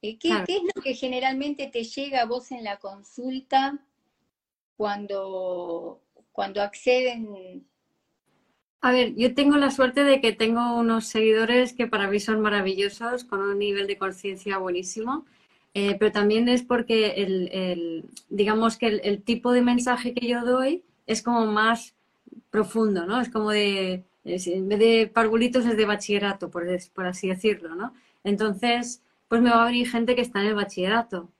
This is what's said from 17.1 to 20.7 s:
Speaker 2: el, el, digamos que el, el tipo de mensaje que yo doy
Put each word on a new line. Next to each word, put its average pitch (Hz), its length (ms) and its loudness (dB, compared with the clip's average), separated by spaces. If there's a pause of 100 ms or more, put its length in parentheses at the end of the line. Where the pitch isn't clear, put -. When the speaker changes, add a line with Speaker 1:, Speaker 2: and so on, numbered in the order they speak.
Speaker 2:
el, 185 300 -2
el, 170 520 -4 (260)
digamos 214 480 0
que 240 80 -2
el, 214 180 0
el 202 180 -2
tipo 240 300 0
de 247 100 4
mensaje 247 520 0
que 240 120 -4
yo 240 180 -2
doy 262 380 0 (240)